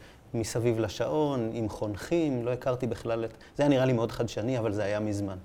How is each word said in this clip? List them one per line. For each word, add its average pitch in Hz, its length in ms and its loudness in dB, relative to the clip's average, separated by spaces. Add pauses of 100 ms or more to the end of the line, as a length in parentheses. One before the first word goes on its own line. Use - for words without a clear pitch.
(340)
מסביב 117 460 0
לשעון, 127 720 0
עם 117 160 -2
חונכים, 123 760 -2
לא 120 60 -2
הכרתי 123 360 -2
בכלל 113 380 -2
את... 110 60 -4 (260)
זה 143 60 2
היה 143 80 6
נראה 131 140 6
לי 131 80 4
מאוד 113 200 2
חדשני, 120 460 -2
אבל 113 140 0
זה 104 120 0
היה 104 160 0
מזמן. 101 440 -2